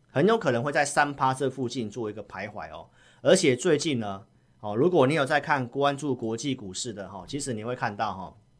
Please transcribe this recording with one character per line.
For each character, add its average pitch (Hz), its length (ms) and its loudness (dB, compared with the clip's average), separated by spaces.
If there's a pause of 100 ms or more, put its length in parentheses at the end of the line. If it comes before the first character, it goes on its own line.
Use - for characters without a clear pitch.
(120)
很 147 160 4
有 226 100 4
可 175 140 0
能 117 100 2
会 143 80 -4
在 147 140 2
三 143 300 2
趴 135 200 0
这 131 160 -2
附 127 200 -4
近 117 200 -6
做 110 220 -6
一 - 20 -6
个 104 120 -12
徘 95 240 -10
徊 92 220 -12
哦。 80 180 -16 (320)
而 143 120 8
且 170 220 6
最 156 220 2
近 139 240 0
呢， 101 240 -8 (340)
哦， 104 160 -6
如 143 140 4
果 160 180 6
你 143 60 2
有 151 120 2
在 147 140 2
看 139 260 0
关 139 300 0
注 139 180 -2
国 113 220 -4
际 131 180 -2
股 101 200 -10
市 117 200 -8
的 98 160 -10
哈， 95 160 -12
其 - 140 -8
实 139 140 -6
你 107 100 -6
会 123 120 -4
看 113 200 -4
到 107 180 -2
哈， 90 200 -12 (260)